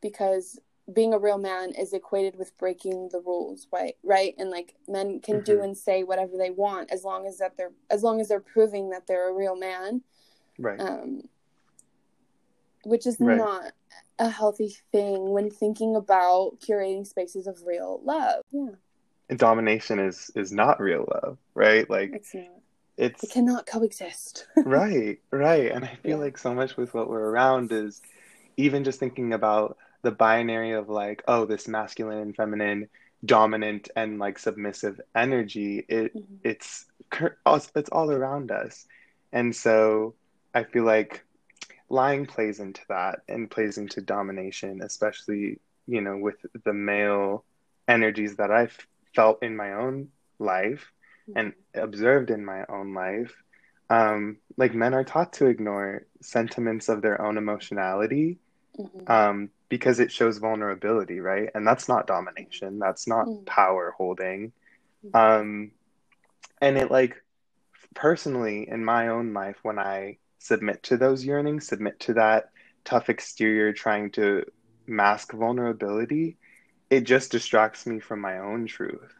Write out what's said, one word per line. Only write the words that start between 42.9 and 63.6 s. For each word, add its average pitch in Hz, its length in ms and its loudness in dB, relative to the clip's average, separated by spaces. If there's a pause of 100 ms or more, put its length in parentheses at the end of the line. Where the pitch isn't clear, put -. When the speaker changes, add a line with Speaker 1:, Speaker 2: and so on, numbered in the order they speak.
Speaker 2:
and 113 220 -8
plays 107 280 -4
into 101 240 -10
domination, 98 800 -6
especially, 101 760 -4 (280)
you 117 140 -2
know, 98 160 -4
with 101 180 -2 (280)
the 107 100 0
male 101 720 0 (440)
energies 107 500 2
that 104 140 0
I've 117 260 2 (380)
felt 110 260 6
in 113 140 -4
my 104 180 -6
own 131 360 -6 (300)
life 104 520 -2 (440)
and 110 180 -2
Speaker 1:
Mm-hmm. - 300 -10
Speaker 2:
observed 117 460 2
in 107 160 -2
my 95 240 -8
own 98 240 -8
life. 98 400 -6 (560)
Um, 107 480 2 (200)
like, 127 180 2
men 117 180 2
are 131 100 2
taught 165 300 -2
to - 140 4
ignore 101 580 -2 (160)
sentiments 113 640 -2
of 107 140 0
their 104 200 0
own 107 160 -2
emotionality, 107 1000 -2 (400)
Speaker 1:
Mm-hmm. 190 340 -6
Speaker 2:
um, 104 380 4 (200)
because 123 300 2
it 123 120 4
shows 113 260 2
vulnerability, 104 840 -2
right? 98 360 -2
And 107 120 -2
that's 123 220 2
not 120 180 2
domination. 95 720 -6
That's 95 280 -2
not 113 200 2
Speaker 1:
Mm. 214 180 -10
Speaker 2:
power 92 520 2